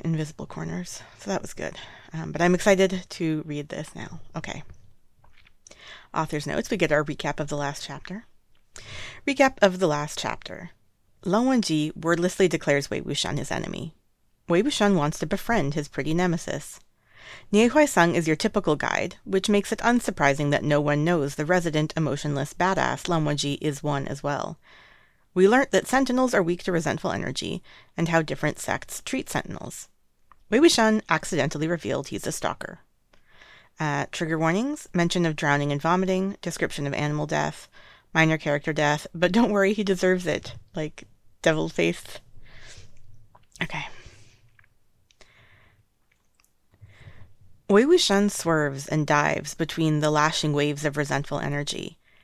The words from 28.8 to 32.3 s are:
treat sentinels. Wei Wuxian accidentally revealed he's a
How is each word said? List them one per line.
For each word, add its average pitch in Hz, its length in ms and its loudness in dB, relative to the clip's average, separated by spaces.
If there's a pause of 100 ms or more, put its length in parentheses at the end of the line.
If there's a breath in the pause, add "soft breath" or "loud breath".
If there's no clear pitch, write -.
treat - 240 -6
sentinels. - 580 -8 (600)
Wei 214 80 4
Wuxian 226 500 6
accidentally 156 600 0
revealed 143 400 -4
he's - 180 -8
a - 60 -4